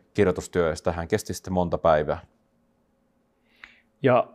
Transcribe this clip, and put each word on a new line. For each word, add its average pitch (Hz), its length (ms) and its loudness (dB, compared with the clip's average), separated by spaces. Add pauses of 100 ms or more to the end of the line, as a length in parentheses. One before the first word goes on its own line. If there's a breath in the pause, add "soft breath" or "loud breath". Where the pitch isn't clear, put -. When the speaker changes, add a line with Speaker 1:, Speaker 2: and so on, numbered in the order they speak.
(140)
Speaker 1:
kirjoitustyö, 92 560 0
ja 78 60 -4
sitähän 85 320 -4
kesti - 260 -4
sitten - 200 -10
monta 87 240 -2
päivää. 76 420 2 (1800 soft breath)
Speaker 2:
Ja 127 320 4